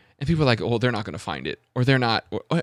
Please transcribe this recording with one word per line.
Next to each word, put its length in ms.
And 60
people 160
are 20
like, 160
"Well, 180
they're 140
not 100
gonna 140
find 300
it," 120
or 80
they're 160
not, 320
or, 100